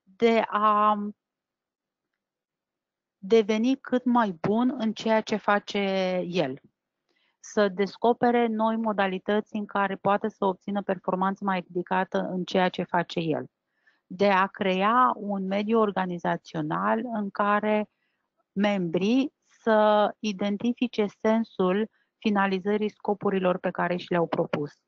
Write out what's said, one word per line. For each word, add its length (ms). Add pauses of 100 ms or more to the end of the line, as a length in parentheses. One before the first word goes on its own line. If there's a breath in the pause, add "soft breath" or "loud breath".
de 440
a 520 (2250)
deveni 580
cât 280
mai 260
bun 480
în 140
ceea 280
ce 160
face 420 (480)
el. 340 (800)
Să 280
descopere 800
noi 300
modalități 800
în 80
care 320
poate 320
să 160
obțină 380
performanță 640
mai 160
ridicată 580
în 260
ceea 240
ce 140
face 380
el. 260 (600)
De 220
a 180
crea 680
un 320
mediu 320
organizațional 1200 (120)
în 180
care 600 (640)
membrii 800 (300)
să 560
identifice 880 (140)
sensul 680 (280)
finalizării 720
scopurilor 680
pe 120
care 260
și 140
le-au 160
propus. 460 (160)